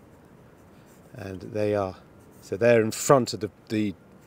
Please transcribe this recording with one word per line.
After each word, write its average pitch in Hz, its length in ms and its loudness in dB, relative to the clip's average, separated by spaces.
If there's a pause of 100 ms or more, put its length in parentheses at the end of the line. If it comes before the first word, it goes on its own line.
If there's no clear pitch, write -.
(1160)
And 98 260 -12
they 107 340 -2
are, 95 220 -2 (460)
so - 140 -10
they're 117 260 4
in 107 80 0
front 127 420 2
of 98 80 -10
the, 101 100 -8 (180)
the 107 260 -2 (320)